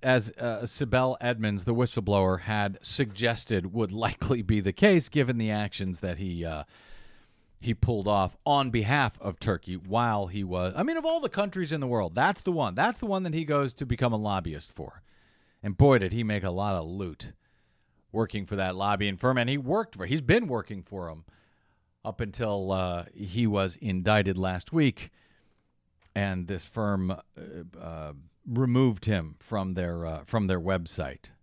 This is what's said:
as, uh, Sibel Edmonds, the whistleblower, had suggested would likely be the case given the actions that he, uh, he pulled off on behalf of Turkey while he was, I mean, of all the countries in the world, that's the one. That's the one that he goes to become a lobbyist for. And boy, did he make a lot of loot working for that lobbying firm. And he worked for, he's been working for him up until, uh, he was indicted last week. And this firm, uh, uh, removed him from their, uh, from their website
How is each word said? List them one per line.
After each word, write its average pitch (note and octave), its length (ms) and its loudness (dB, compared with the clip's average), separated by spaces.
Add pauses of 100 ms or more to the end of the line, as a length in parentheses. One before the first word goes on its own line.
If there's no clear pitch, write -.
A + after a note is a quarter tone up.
as, B2+ 340 4
uh, A#2 260 -4
Sibel B2+ 580 0
Edmonds, A2 420 0
the A#2 120 2
whistleblower, G2 680 4
had G2+ 400 -2
suggested A2 880 0
would G#2 220 -2
likely A2+ 480 0
be G#2 180 4
the F#2+ 140 0
case F#3+ 340 6
given B2+ 300 0
the A2 140 0
actions G2+ 500 -4
that F2+ 160 -4
he, F2 260 -6
uh, D#2 200 -6 (960)
he A#2 140 -2
pulled G#2+ 340 0
off G2 380 2
on C#3 240 2
behalf A#2 500 2
of G2 200 -6
Turkey F#2 360 -2
while G#2 520 0
he G2 160 -6
was, F2+ 320 -2
I E3 80 -2
mean, D#4+ 120 -2
of D#4+ 100 -4
all E4 140 0
the C#4 80 -4
countries F#3+ 440 -2
in D#3 100 -2
the C3 60 -2
world, G#2 260 0
that's D#3+ 280 2
the F#3 100 -2
one. B2+ 240 0
That's F#3+ 240 0
the A#3 80 -6
one F#3+ 160 -2
that E3 100 -4
he D#3+ 120 -2
goes C#3+ 300 0
to C#3+ 100 -8
become A#2+ 280 0
a A2 40 0
lobbyist F#2 540 -4
for. - 300 -14 (640)
And G2+ 120 -6
boy, C#3 220 10
did F#2+ 160 2
he A#2 100 -2
make G#2 200 -2
a F#2 80 -2
lot G2 240 -2
of E2 100 -2
loot F2 480 -8 (760)
working G#2+ 340 -2
for G#2 120 -6
that F#2 180 -2
lobbying G2 420 0
firm. B2+ 220 2
And A#2+ 100 0
he C#3+ 80 0
worked D3 380 -2
for, F2+ 100 -6
he's C#3+ 160 -2
been F3 260 4
working G#2 360 -6
for F2+ 260 -10
him D#2+ 160 -14 (800)
up G#2+ 160 -6
until, G2+ 500 -2
uh, F2+ 400 0
he G2+ 360 -2
was G2 300 2
indicted G2 600 2
last F#2 340 -2
week. D3+ 380 2 (1040)
And F#2+ 340 -2
this F#2 160 -6
firm, G2+ 460 0
uh, F#2 100 -4 (640)
uh, D#2 320 -10 (340)
removed B2 580 2
him E2+ 340 0
from F#2+ 340 -4
their, E2+ 320 -2
uh, D#2+ 200 -6
from A2 200 0
their F#2 160 2
website E2 720 -4 (120)